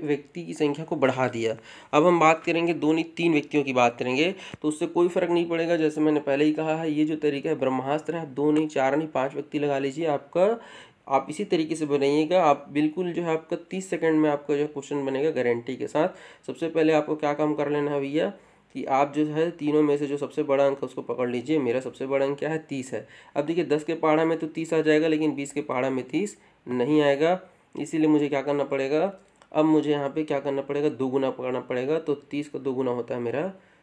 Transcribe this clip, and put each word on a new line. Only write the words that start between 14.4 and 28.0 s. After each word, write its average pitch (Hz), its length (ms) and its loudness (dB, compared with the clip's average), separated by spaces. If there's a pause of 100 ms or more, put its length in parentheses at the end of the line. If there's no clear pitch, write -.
जो 147 100 0
क्वेश्चन 143 400 -6
बनेगा 135 240 0
गारंटी 120 460 -2
के 123 100 -6
साथ। 160 220 0 (380)
सबसे 160 220 -6
पहले 160 240 2
आपको 156 240 2
क्या 147 180 -2
काम 151 200 0
कर 143 140 -2
लेना 147 220 0
है 143 100 -2
भैया 147 280 -2 (460)
कि 135 100 -8
आप 139 320 2
जो 151 100 2
है 156 240 0
तीनों 151 320 2
में 143 140 4
से 143 100 -2
जो 139 100 -4
सबसे 139 260 -4
बड़ा 139 240 4
अंक 139 100 2
है 135 100 -8
उसको - 160 -10
पकड़ 123 280 -4
लीजिए। 123 280 0
मेरा 123 220 2
सबसे 131 260 -8
बड़ा 135 200 2
अंक 143 120 -2
क्या 147 120 -4
है, 160 80 -2
तीस 139 340 -8
है। 110 160 -8 (280)
अब 143 80 -2
देखिए 165 200 -2
दस 151 200 0
के 165 100 -2
पहाड़ा 160 300 2
में 160 140 0
तो 160 80 -6
तीस 160 280 -6
आ 160 60 2
जाएगा, 156 280 4
लेकिन 156 260 0
बीस 135 180 -8
के 147 80 -4
पहाड़ा 135 300 -2
में 127 180 -4
तीस 196 300 -4 (300)
नहीं 127 320 2
आएगा। 151 400 2 (340)
इसीलिए 156 340 0